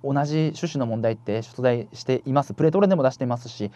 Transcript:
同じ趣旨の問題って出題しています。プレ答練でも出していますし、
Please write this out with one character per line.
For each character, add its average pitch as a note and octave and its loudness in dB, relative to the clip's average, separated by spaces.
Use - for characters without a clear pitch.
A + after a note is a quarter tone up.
同 C#3 -2
じ D#3 0
趣 D#3+ -4
旨 - -
の C3 0
問 A2+ -4
題 A2+ 2
っ - -14
て A2 -4
出 - -14
題 A#2+ 2
し - -18
て C3 0
い C3+ -4
ま C#3 4
す。 G#2+ -6
プ - -2
レ D#3+ 6
答 F#3 2
練 G3+ 4
で F#3+ 4
も D#3 0
出 C3 4
し - -12
て C3 -4
い - -2
ま A#2+ -2
す A#2+ -10
し、 G#2 -8